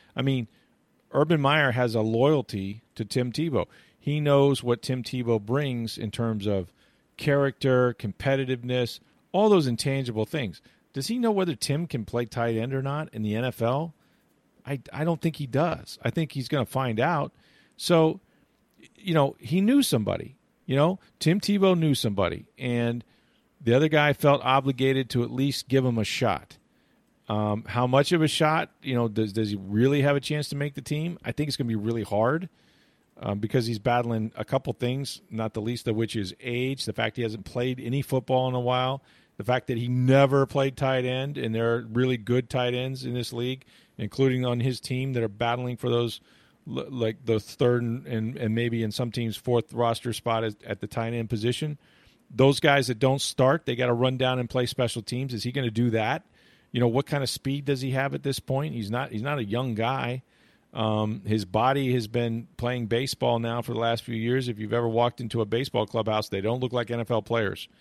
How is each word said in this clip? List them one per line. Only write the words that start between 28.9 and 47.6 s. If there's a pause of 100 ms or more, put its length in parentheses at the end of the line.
know,
does,
does
he
really
have
a
chance
to
make
the
team?
I
think
it's
gonna
be
really
hard, (680)
um,
because
he's
battling
a
couple
things,
not
the
least
of
which
is
age,
the
fact
he
hasn't
played
any
football
in
a
while, (340)
the
fact
that
he
never
played
tight
end,
and
there
are (100)
really
good
tight
ends
in
this
league, (320)
including
on
his
team,
that
are
battling
for
those, (480)
l-,
like,
the
third